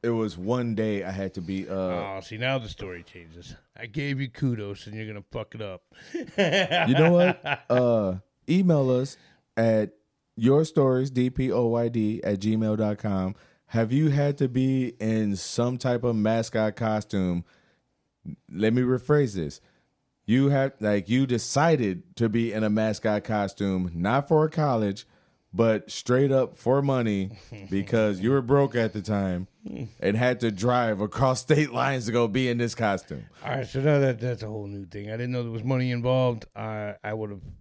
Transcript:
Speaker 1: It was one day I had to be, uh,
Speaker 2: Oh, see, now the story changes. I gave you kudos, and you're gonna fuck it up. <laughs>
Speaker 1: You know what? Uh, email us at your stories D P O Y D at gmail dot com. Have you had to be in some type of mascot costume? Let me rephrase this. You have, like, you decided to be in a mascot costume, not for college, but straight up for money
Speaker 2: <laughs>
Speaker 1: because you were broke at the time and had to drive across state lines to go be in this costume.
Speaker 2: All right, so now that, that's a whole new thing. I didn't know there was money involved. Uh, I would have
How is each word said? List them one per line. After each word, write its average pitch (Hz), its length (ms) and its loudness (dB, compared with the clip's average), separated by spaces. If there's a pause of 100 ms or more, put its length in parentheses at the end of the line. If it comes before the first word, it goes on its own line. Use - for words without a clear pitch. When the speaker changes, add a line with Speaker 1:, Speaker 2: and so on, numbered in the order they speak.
Speaker 1:
It 117 60 0
was 110 280 -2
one 117 380 -2
day 104 280 -2
I 92 80 -6
had 95 240 -6
to 98 60 -8
be, 95 280 -6
uh, 95 40 -6
Speaker 2:
Oh, 95 500 -4
see, 110 140 -14
now 131 200 -2
the 110 120 -8
story 90 340 -12
changes. 85 520 -20 (220)
I 117 80 -14
gave 135 340 -4
you 135 100 -4
kudos, 107 580 -4
and 107 80 -14
you're 110 100 -8
gonna 104 260 -12
fuck 110 240 -10
it 107 60 -12
up. 98 220 -12 (300)
<laughs> 185 760 0
Speaker 1:
You 131 60 6
know 160 160 8
what? 165 580 2
Uh, 117 460 2 (340)
email 160 400 4
us 127 280 0 (380)
at 110 360 2 (440)
your 139 300 4
stories 135 460 2
D 127 180 0
P 127 220 -2
O 120 160 2
Y 117 220 2
D 110 340 0
at 98 160 0
gmail 107 380 0
dot 104 200 0
com. 95 380 -2 (320)
Have 113 260 0
you 151 160 4
had 143 300 0
to 135 100 2
be 131 500 0
in 110 360 0
some 120 420 -2
type 123 260 -2
of 120 120 0
mascot 110 600 0
costume? 101 680 -2 (1040)
Let 110 220 0
me 127 80 2
rephrase 123 540 2
this. 78 260 -6 (640)
You 135 240 4
have, 139 300 2
like, 104 300 0
you 131 160 4
decided 123 880 0
to 117 140 2
be 117 240 0
in 110 100 0
a 107 60 2
mascot 107 540 0
costume, 98 720 -2
not 113 320 0
for 156 220 4
college, 117 560 0 (460)
but 110 400 2
straight 131 400 2
up 131 260 2
for 135 240 2
money 113 500 0 (200)
Speaker 2:
<laughs> 101 180 -16
Speaker 1:
because 101 520 0
you 113 100 0
were 139 120 2
broke 139 320 2
at 113 180 0
the 107 80 -6
time 95 460 -2 (520)
and 101 160 0
had 123 260 2
to 113 100 2
drive 110 500 0
across 120 400 0
state 143 320 2
lines 127 320 -2
to 113 60 -2
go 117 160 2
be 127 220 0
in 120 100 -2
this 117 160 -2
costume. 95 500 -2 (180)
Speaker 2:
All 123 80 -8
right, 131 160 -6
so 131 140 -6
now 143 180 4
that, 127 200 2
that's 120 240 -6
a 107 40 -10
whole 107 200 -8
new 101 180 -10
thing. 101 240 -12
I 107 40 -8
didn't 123 180 -6
know 123 120 -4
there 117 80 -6
was 113 120 -6
money 127 280 0
involved. 123 540 0 (100)
Uh, 107 380 -8 (100)
I 107 100 -4
would 107 180 -6
have 98 100 -12 (200)